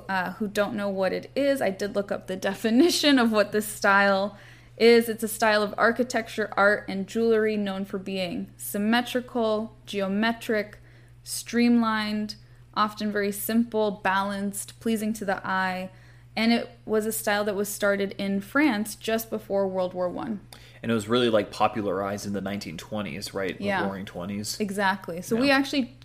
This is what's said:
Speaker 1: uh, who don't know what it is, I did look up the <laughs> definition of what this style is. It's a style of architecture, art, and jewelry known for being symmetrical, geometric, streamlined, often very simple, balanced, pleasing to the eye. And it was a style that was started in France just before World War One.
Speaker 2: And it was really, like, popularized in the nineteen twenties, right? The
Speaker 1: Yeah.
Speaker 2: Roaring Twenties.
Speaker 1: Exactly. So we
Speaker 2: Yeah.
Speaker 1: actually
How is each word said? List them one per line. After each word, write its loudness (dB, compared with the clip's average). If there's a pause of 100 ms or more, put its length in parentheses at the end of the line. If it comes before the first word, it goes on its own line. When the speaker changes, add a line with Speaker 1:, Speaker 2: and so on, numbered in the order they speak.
Speaker 1:
uh, -2
who -4
don't -2
know -4
what 0
it -6
is, 2
I 0
did -4
look -2
up -6
the -6
<laughs> -4
definition 4
of 4
what 2
this 0
style 4 (380)
is. 8
It's -4
a -2
style 4
of -2
architecture, 0
art, 4
and -4
jewelry 2
known -2
for -6
being -6
symmetrical, -2
geometric, -2 (440)
streamlined, 0 (400)
often 0
very 0
simple, 0
balanced, -2
pleasing 0
to -8
the -2
eye. -2 (460)
And 2
it 0 (160)
was 0
a -2
style 0
that -2
was -2
started 0
in -2
France 0
just -4
before -2
World -2
War -2
One. -6 (420)
Speaker 2:
And -4
it 2
was -2
really, 2
like, 2
popularized -2
in -6
the -4
nineteen -6
twenties, -8
right? -4
The -8
Speaker 1:
Yeah. 0
Speaker 2:
Roaring -6
Twenties. -8
Speaker 1:
Exactly. -2
So -2
we 2
Speaker 2:
Yeah. 6
Speaker 1:
actually -2